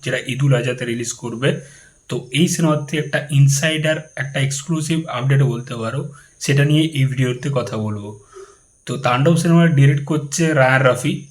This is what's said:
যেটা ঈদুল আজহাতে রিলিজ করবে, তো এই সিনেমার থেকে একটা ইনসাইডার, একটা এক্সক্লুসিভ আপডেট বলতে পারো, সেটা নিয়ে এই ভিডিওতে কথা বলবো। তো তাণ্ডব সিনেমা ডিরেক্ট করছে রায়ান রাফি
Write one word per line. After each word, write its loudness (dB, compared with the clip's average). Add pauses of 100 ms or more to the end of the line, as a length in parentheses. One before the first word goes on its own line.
যেটা -2 (140)
ঈদুল 2
আজহাতে -4
রিলিজ -4 (100)
করবে, -4 (600)
তো -6 (240)
এই 4
সিনেমার 0
থেকে -4
একটা -4 (200)
ইনসাইডার, 2 (260)
একটা -8 (100)
এক্সক্লুসিভ -4 (200)
আপডেট 2 (120)
বলতে -8
পারো, -4 (420)
সেটা 2
নিয়ে 4 (160)
এই 4
ভিডিওতে -2 (100)
কথা -4 (100)
বলবো। -6 (760)
তো -4 (120)
তাণ্ডব 4
সিনেমা 6 (140)
ডিরেক্ট 4
করছে -2 (160)
রায়ান 6
রাফি 0 (180)